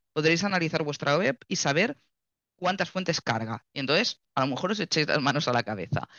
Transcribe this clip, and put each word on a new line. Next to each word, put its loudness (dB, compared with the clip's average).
podréis 2
analizar 0
vuestra 0
web 0
y -2
saber 2
cuántas -2
fuentes -2
carga. -4
Y -8
entonces, 0
a 2
lo 2
mejor -2
os -4
echéis 0
las 2
manos 0
a 0
la 2
cabeza. -6